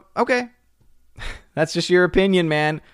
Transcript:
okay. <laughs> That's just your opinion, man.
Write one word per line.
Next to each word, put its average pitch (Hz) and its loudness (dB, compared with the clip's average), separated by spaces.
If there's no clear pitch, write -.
okay. 247 -2
<laughs> - -16
That's 156 -2
just 170 -4
your 180 4
opinion, 185 2
man. 151 -2